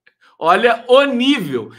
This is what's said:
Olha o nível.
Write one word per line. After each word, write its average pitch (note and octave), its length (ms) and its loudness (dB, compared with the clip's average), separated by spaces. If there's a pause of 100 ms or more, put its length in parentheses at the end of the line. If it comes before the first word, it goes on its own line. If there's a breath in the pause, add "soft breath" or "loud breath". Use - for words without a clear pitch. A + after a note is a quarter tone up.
(400 soft breath)
Olha A3 480 0
o C4 160 4
nível. A#3+ 760 -4